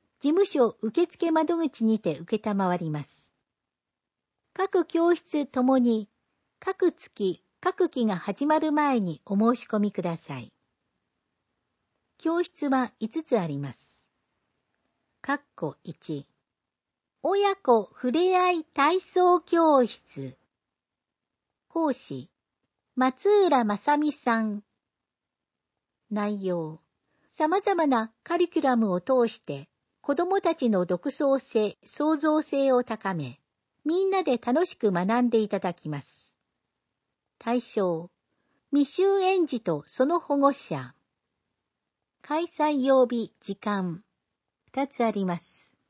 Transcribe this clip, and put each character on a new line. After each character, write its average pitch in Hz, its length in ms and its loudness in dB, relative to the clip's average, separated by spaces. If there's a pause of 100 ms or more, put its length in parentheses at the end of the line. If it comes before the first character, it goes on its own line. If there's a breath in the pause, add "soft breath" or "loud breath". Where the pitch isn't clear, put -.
(200)
事 269 80 -2
務 349 160 4
所 254 380 0
受 330 240 0
付 - 240 -4
窓 320 260 2
口 320 280 -2
に 220 140 2
て 160 180 -4
承 190 600 -2
り 170 140 -6
ま 151 140 -6
す。 - 300 -20 (1160)
各 381 320 0
教 339 300 2
室 302 320 -4
と - 160 -2
も 262 160 4
に、 226 300 0 (500)
各 381 320 -2
月、 - 540 -6 (160)
各 370 280 -2
期 240 180 -2
が 202 100 0
始 196 280 -6
ま 302 140 2
る 311 140 0
前 294 260 2
に 175 260 -4
お 196 120 -4
申 226 240 2
し - 80 -16
込 214 100 -2
み 208 140 -2
く 190 100 -6
だ 170 140 -4
さ 139 240 -12
い。 104 120 -16 (1700)
教 339 240 0
室 - 240 -8
は 262 320 0
五 226 240 -6
つ 247 160 0
あ 175 80 -2
り 143 120 -6
ま 139 140 -8
す。 - 360 -20 (1120)
か 277 140 -4
っ 285 80 -4 (120)
こ 147 300 -8
一。 151 420 -12 (960)
親 392 320 0
子 233 300 2
ふ - 260 -6
れ 359 260 2
あ 359 140 2
い 339 140 -2
体 311 360 0
操 359 400 2
教 311 460 4
室。 - 500 -12 (1300)
講 320 240 0
師、 135 360 -14 (680)
松 254 320 0
浦 370 340 4
正 220 360 0
美 302 120 0
さ 226 320 -2
ん。 208 220 -6 (1500)
内 208 340 -4
容、 165 360 -6 (500)
様 320 340 0
々 349 220 0
な 226 260 0 (120)
カ 349 120 -4
リ 339 120 2
キ 339 100 -4
ュ 302 40 0
ラ 262 120 2
ム 226 160 2
を 180 100 0
通 247 280 2
し - 120 -14
て、 143 280 -12 (320)
子 285 160 -4
ど 349 100 0
も 381 140 0
た 339 160 0
ち 254 120 0
の 185 180 2
独 185 260 -4
創 269 260 0
性、 214 460 -4
創 311 320 -2
造 311 260 2
性 269 300 0
を 247 100 4
高 214 320 -6
め、 139 260 -8 (440)
み 349 200 0
ん 381 60 0
な 381 120 0
で 262 160 0
楽 294 280 0
し - 100 -10
く 214 140 0
学 190 320 0
ん 240 80 2
で 226 80 2
い 214 100 0
た 202 120 -4
だ 180 140 -4
き - 140 -14
ま 143 140 -8
す。 - 360 -20 (1000)
対 240 220 -2
象、 175 500 -2 (600)
未 285 320 0
就 392 180 4
園 370 260 2
児 247 140 -6
と 151 260 -4
そ - 180 -2
の 330 160 0
保 285 160 -4
護 277 160 4
者。 135 420 -10 (1300)
開 320 220 -2
催 302 400 0
曜 262 220 6
日、 240 340 -4
時 - 160 -8
間。 190 460 -4 (600)
二 269 220 -4
つ - 180 -4
あ 226 60 0
り 202 140 -4
ま 175 140 -2
す。 - 340 -20 (180)